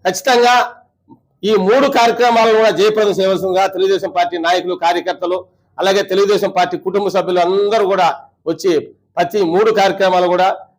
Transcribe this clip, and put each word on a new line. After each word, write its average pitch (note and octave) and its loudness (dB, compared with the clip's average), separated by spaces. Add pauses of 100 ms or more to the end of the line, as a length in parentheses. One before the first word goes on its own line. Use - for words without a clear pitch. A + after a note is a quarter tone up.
ఖచ్చితంగా A#3+ 2 (880)
ఈ G#3+ 0
మూడు A3 2
కార్యక్రమాలను A#3 2
కూడా A3 4
జయప్రదం G#3 0
చేయవలసిందిగా F#3+ 0
తెలుగుదేశం F#3+ -2
పార్టీ F3 -2
నాయకులు, F3+ -2
కార్యకర్తలు, F3 -4 (320)
అలాగే F#3+ 0
తెలుగుదేశం G3 0
పార్టీ F3+ -2
కుటుంబ G3 -4
సభ్యులు F3+ -2
అందరూ G3+ 0
కూడా F#3 0 (380)
వచ్చి E3 -2 (440)
ప్రతి F3+ -2
మూడు G3 2
కార్యక్రమాలు F#3+ 2
కూడా F3+ 0 (220)